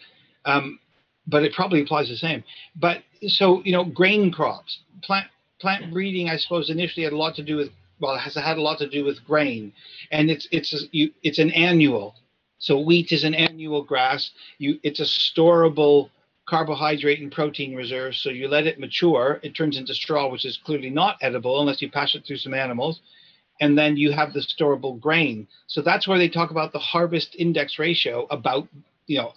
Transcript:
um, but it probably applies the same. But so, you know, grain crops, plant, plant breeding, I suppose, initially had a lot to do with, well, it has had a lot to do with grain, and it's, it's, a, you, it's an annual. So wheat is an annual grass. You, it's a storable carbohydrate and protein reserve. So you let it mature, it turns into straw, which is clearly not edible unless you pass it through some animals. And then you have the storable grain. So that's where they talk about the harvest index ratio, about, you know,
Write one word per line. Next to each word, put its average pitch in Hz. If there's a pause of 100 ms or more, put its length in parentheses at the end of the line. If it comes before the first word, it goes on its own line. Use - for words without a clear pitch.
(440)
um, 139 (480)
but 147
it 151
probably 185
applies 143
the 123
same. 147 (320)
But 170 (260)
so, 185
you 190
know, 180
grain 185
crops, - (220)
plant, 196 (320)
plant 190
breeding, 185
I 160
suppose, 170
initially 165
had 151
a 151
lot 160
to 156
do 151
with, 143 (300)
well, 135
it 127
has 143
had 156
a 156
lot 151
to 147
do 143
with 143
grain, 123 (380)
and 156
it's, 147
it's, 160
a, 147 (140)
you, 151 (120)
it's 151
an 156
annual. 151 (440)
So 143
wheat 170
is 151
an 156
annual 156
grass. 135 (280)
You, 147
it's 147
a 156
storable 151 (380)
carbohydrate 151
and 143
protein 147
reserve. 127
So -
you 131
let 147
it 151
mature, 135
it 151
turns 156
into 131
straw, 143
which 127
is 127
clearly 135
not 185
edible 127
unless 143
you 139
pass 143
it -
through 139
some 135
animals. 131 (600)
And 147
then 151
you 143
have 147
the 143
storable 135
grain. 135 (200)
So -
that's 180
where 190
they 175
talk 170
about 160
the 151
harvest 170
index 160
ratio, 131
about, 135 (400)
you 147
know, 117